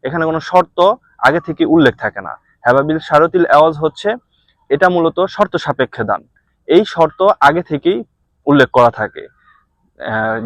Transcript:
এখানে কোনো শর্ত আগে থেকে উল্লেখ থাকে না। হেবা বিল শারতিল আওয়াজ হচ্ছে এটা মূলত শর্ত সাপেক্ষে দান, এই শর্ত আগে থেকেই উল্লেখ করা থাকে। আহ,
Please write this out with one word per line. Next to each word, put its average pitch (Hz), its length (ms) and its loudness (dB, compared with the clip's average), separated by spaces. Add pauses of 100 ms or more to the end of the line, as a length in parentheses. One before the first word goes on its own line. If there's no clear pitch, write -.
এখানে 160 220 -4
কোনো 160 140 -2
শর্ত 180 380 -2 (420)
আগে 143 220 2
থেকে 165 240 -4
উল্লেখ 143 300 4
থাকে 104 260 -8
না। 78 120 -14 (280)
হেবা 127 220 2
বিল 156 160 -4
শারতিল 165 480 0
আওয়াজ 156 300 4
হচ্ছে 156 320 -6 (600)
এটা 147 200 0
মূলত 165 280 -2 (120)
শর্ত - 260 -4
সাপেক্ষে 135 480 -6
দান, 104 180 -6 (460)
এই 180 180 4
শর্ত 160 340 -2 (220)
আগে 151 220 4
থেকেই 170 360 -4 (480)
উল্লেখ 139 240 4
করা 120 200 4
থাকে। - 320 -10 (760)
আহ, 110 460 -6